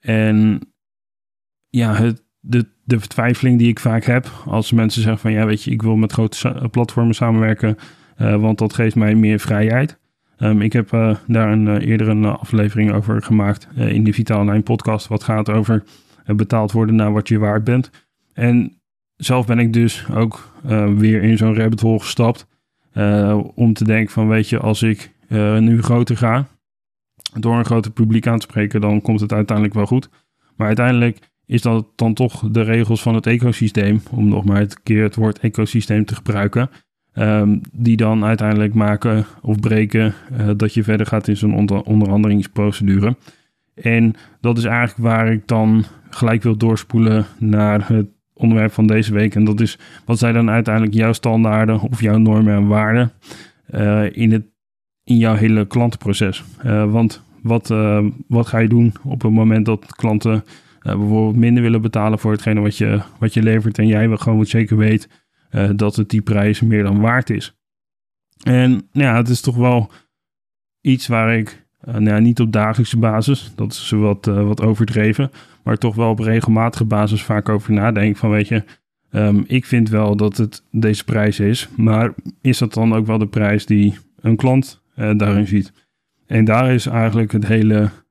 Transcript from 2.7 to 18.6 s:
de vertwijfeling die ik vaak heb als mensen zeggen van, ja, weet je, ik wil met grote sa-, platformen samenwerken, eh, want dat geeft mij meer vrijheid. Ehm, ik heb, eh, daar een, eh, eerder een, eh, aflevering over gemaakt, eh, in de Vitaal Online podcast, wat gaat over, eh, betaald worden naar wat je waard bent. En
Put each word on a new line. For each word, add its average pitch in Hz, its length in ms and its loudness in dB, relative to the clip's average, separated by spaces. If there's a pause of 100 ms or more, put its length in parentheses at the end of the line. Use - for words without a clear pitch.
de 120 160 0
vertwijfeling 120 580 0
die 117 100 4
ik 110 120 0
vaak 113 240 -2
heb 127 400 -2
als - 280 -4
mensen 113 300 0
zeggen 107 180 0
van, 113 120 -2
ja, 107 140 0
weet 107 160 -2
je, 139 80 -8
ik 110 120 -4
wil 110 140 0
met 110 160 0
grote 113 240 -2
sa-, 120 340 -6
platformen 117 440 0
samenwerken, 110 640 0 (400)
eh, 107 240 0
want 110 180 0
dat 110 160 -2
geeft 113 220 0
mij 107 180 2
meer 107 240 2
vrijheid. 110 600 -2 (380)
Ehm, 107 240 0
ik 107 120 0
heb, 117 200 -2
eh, 113 240 0 (100)
daar 113 260 0
een, 107 160 2
eh, 104 180 -2
eerder 110 220 0
een, 107 160 2
eh, 104 140 -2
aflevering 104 540 0
over 104 300 -2
gemaakt, 104 540 0
eh, 113 160 -2
in 110 120 2
de 107 80 2
Vitaal 107 280 -2
Online 104 220 0
podcast, 107 440 -4
wat 107 160 -4
gaat 107 280 -2
over, 107 340 0 (400)
eh, 104 120 -2
betaald 107 360 -2
worden 110 220 2
naar 107 180 2
wat 104 160 -2
je 110 100 2
waard 107 260 0
bent. 123 260 -2 (420)
En 120 480 0 (360)